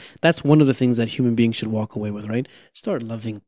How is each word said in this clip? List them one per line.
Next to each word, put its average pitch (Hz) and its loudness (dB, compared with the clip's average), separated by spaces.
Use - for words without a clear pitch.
that's 165 2
one 151 6
of 147 6
the 135 2
things 123 0
that 117 0
human 120 0
beings 117 2
should 110 -6
walk 110 -4
away 107 -6
with, 104 -10
right? 117 -4
Start 160 -6
loving 110 -10